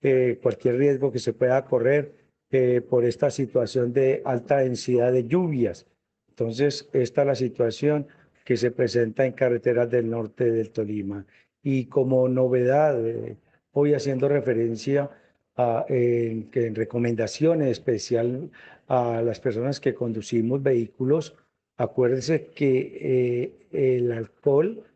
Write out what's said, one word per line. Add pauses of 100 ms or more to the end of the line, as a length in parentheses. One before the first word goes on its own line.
eh,
cualquier
riesgo
que
se
pueda
correr, (360)
eh,
por
esta
situación
de
alta
densidad
de
lluvias. (440)
Entonces,
esta
es
la
situación (360)
que
se
presenta
en
carreteras
del
norte
del
Tolima. (360)
Y
como
novedad,
eh, (360)
hoy
haciendo
referencia (460)
a,
en,
que
en
recomendaciones
especial (380)
a
las
personas
que
conducimos
vehículos, (440)
acuérdense
que,
eh, (280)
el
alcohol (140)